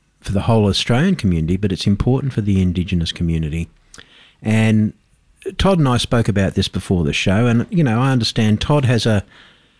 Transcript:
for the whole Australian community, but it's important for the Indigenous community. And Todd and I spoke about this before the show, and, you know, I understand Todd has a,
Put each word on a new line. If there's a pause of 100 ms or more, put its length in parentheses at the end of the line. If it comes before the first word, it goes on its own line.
(200)
for
the
whole
Australian
community,
but
it's
important
for
the
Indigenous
community. (720)
And (680)
Todd
and
I
spoke
about
this
before
the
show,
and,
you
know,
I
understand
Todd
has
a, (560)